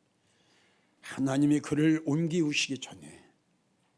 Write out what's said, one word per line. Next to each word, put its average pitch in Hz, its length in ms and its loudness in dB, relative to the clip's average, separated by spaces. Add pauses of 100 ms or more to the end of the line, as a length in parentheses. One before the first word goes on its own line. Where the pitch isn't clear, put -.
(1000)
하나님이 139 600 0
그를 156 440 2
옮기우시기 151 720 -2
전에, 76 400 -18 (800)